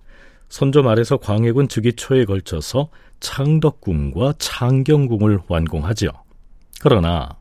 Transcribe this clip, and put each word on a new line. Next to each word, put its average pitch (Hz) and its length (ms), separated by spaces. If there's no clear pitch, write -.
선조 139 320
말에서 117 340
광해군 117 520
즉위 117 260
초에 131 320
걸쳐서 98 640
창덕궁과 135 1160
창경궁을 123 1120
완공하지요. 82 600
그러나 87 600